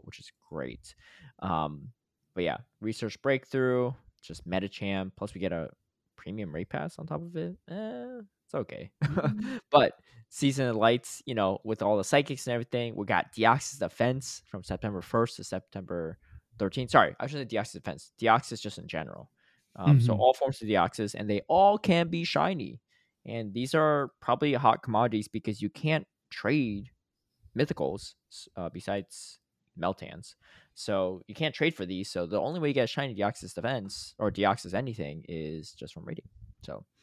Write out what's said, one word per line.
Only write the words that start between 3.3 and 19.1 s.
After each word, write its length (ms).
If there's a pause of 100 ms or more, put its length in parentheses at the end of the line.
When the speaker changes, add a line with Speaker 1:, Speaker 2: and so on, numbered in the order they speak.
Speaker 1:
just 280
Medicham. 680
Plus, 180
we 80
get 100
a 180 (460)
premium 400
raid 140
pass 300
on 60
top 160
of 140
it. 220 (120)
Eh, 520 (240)
it's 100
okay. 360 (100)
<laughs> 0 (240)
Speaker 2:
Mm-hmm. 280 (180)
Speaker 1:
But 280 (300)
Season 400
of 80
Lights, 480
you 100
know, 280
with 180
all 160
the 60
psychics 440
and 60
everything, 420
we 100
got 280
Deoxys 460
Defense 680
from 160
September 380
first 360
to 60
September 760 (420)
thirteenth. 320
Sorry, 280
I 80
shouldn't 240
say 60
Deoxys 160
Defense. 380 (100)
Deoxys 400
just 160
in 100
general. 420 (460)